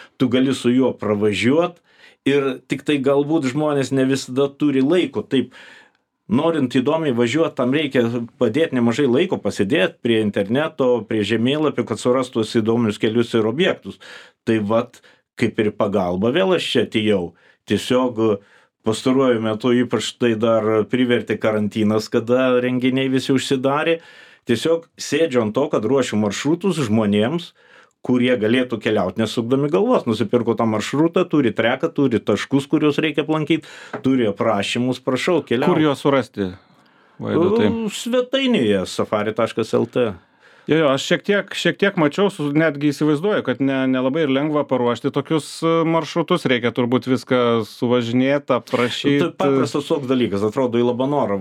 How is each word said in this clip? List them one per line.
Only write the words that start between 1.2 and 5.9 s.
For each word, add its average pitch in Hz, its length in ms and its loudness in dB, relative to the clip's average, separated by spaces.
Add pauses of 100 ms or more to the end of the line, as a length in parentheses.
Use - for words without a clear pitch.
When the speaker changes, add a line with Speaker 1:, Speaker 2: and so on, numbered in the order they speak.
Speaker 1:
Ir 135 420 0
tik 135 160 -6
tai 151 140 0
galbūt 143 540 0
žmonės 147 400 -2
ne 135 140 2
visada 135 440 0
turi 139 320 0
laiko, 135 400 0
taip, - 320 -2 (760)